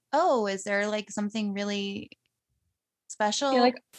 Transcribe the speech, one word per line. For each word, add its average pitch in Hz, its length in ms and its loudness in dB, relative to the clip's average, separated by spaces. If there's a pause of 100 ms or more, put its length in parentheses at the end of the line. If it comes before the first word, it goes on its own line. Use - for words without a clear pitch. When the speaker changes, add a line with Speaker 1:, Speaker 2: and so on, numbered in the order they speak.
(140)
Speaker 1:
"Oh, 285 320 4
is 196 180 -4
there, 202 240 0
like, 214 220 -4
something 208 420 -2
really 202 560 -4 (1000)
special?" 214 440 0
Speaker 2:
You're 254 80 4
like, 247 220 4 (160)